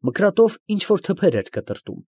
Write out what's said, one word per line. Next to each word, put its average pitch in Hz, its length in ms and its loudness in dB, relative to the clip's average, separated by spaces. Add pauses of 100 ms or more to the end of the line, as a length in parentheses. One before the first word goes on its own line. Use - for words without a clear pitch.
մկրատով 208 600 2
ինչ-որ 208 360 -2
թփեր 170 380 0
էր 95 100 -6
կտրտում։ - 540 -10 (100)